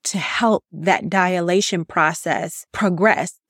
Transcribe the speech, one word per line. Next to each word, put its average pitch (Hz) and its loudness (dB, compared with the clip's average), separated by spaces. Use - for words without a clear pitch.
to - -4
help 220 0
that 165 0
dilation 180 0
process - -2
progress 190 0